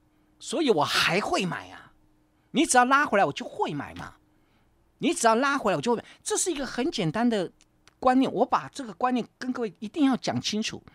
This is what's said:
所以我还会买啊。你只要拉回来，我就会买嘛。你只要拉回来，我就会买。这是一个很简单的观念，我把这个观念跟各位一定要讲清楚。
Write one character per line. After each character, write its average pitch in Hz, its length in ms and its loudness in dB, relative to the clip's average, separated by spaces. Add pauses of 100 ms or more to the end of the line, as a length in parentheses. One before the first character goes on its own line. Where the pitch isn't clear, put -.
(380)
所 - 240 -4
以 277 80 2
我 156 140 4
还 165 380 0
会 294 240 -2
买 101 240 -8
啊。 - 240 -20 (580)
你 285 140 2
只 - 120 4
要 247 60 8
拉 277 220 2
回 214 120 0
来， 190 60 6
我 147 80 0
就 - 140 -8
会 311 280 -6
买 113 220 -10
嘛。 - 200 -14 (840)
你 302 160 0
只 - 120 0
要 226 100 6
拉 277 220 0
回 220 140 0
来， 160 60 2
我 143 40 -4
就 240 100 0
会 220 60 0
买。 - 80 -8 (160)
这 427 140 -4
是 349 160 -2
一 285 40 -2
个 277 100 -6
很 269 260 -4
简 170 180 0
单 233 200 2
的 196 200 0 (500)
观 254 200 4
念， 214 120 2
我 214 140 2
把 165 240 0
这 - 140 -12
个 214 100 -10
观 247 200 0
念 240 120 -2 (120)
跟 254 160 -6
各 254 80 -6
位 208 180 -6
一 208 80 -10
定 294 180 2
要 262 120 4
讲 - 240 -2
清 214 200 -2
楚。 - 220 -8 (120)